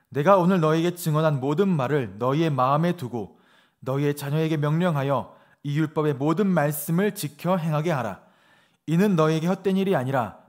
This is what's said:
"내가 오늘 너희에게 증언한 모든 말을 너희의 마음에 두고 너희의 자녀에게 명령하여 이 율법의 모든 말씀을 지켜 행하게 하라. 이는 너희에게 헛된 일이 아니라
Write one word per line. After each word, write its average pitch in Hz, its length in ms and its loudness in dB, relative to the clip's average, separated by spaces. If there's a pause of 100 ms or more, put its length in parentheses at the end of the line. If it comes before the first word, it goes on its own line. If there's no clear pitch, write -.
"내가 147 260 4
오늘 180 240 4
너희에게 165 360 2
증언한 156 440 0
모든 151 300 0
말을 131 480 -2
너희의 139 320 0
마음에 147 480 0
두고 113 420 -8 (400)
너희의 143 380 -2
자녀에게 156 400 -2
명령하여 147 840 -2 (240)
이 143 140 -4
율법의 151 380 0
모든 160 320 0
말씀을 170 680 0
지켜 170 420 -4
행하게 160 360 -2
하라. 113 280 -4 (680)
이는 185 280 2
너희에게 156 300 2
헛된 190 320 0
일이 190 180 2
아니라 127 540 -2